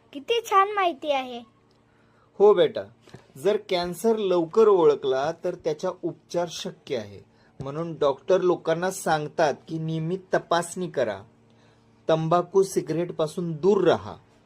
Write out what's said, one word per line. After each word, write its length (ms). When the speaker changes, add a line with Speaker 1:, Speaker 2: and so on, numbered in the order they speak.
Speaker 1:
किती 320
छान 260
माहिती 400
आहे. 300
Speaker 2:
हो 140
बेटा, 280
जर 200
कॅन्सर 460
लवकर 520
ओळखला 640
तर 120
त्याचा 340
उपचार 480
शक्य 460
आहे. 220
म्हणून 400
डॉक्टर 420
लोकांना 500
सांगतात 600
की 100
नियमित 420
तपासणी 560
करा, 320
तंबाखू 540
सिगरेट 480
पासून 400
दूर 320
राहा. 320